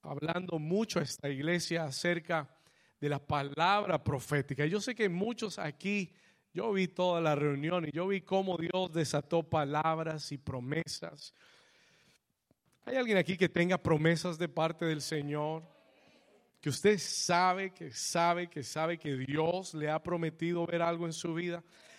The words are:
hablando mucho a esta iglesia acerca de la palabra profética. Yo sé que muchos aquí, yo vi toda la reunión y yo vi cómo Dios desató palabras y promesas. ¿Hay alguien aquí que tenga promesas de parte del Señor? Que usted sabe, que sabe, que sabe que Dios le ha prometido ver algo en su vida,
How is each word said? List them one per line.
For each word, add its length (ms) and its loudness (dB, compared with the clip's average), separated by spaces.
hablando 560 -4
mucho 400 0
a 40 0
esta 280 -6
iglesia 540 0
acerca 640 0
de 80 0
la 100 0
palabra 880 2
profética. 640 0
Yo 160 0
sé 120 -4
que 140 2
muchos 500 -2
aquí, 540 -2
yo 200 -2
vi 160 2
toda 340 0
la 120 4
reunión 540 0
y 20 -6
yo 180 -4
vi 120 0
cómo 380 0
Dios 340 -2
desató 500 0
palabras 880 0
y 60 -8
promesas. 960 -6
¿Hay 120 -4
alguien 200 2
aquí 220 2
que 100 4
tenga 300 4
promesas 580 2
de 140 -2
parte 340 0
del 160 0
Señor? 600 -4
Que 80 -2
usted 300 4
sabe, 720 2
que 200 -14
sabe, 580 0
que 120 -8
sabe 360 -4
que 180 -4
Dios 560 0
le 180 -2
ha 120 0
prometido 640 -2
ver 160 0
algo 240 0
en 80 -6
su 180 -6
vida, 320 -4